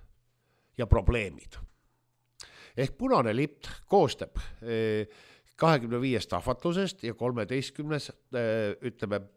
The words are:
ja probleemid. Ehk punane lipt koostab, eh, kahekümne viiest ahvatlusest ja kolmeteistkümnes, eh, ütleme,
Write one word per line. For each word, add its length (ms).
ja 100
probleemid. 720
Ehk 200
punane 360
lipt 340
koostab, 480
eh, 460
kahekümne 400
viiest 400
ahvatlusest 640
ja 140
kolmeteistkümnes, 920
eh, 380
ütleme, 340